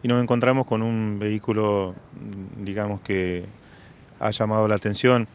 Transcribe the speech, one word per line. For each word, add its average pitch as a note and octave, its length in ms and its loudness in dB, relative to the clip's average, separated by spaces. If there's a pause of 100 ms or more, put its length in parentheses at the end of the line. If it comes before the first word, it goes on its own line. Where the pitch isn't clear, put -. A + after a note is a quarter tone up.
y B2 40 -2
nos B2 140 4
encontramos B2+ 460 2
con A2+ 160 0
un A2 340 -2
vehículo, G#2 760 -2 (680)
digamos, G2+ 380 -6
que F2+ 440 -2 (760)
ha G#2+ 100 0
llamado G#2+ 380 0
la G#2+ 80 2
atención A2+ 600 2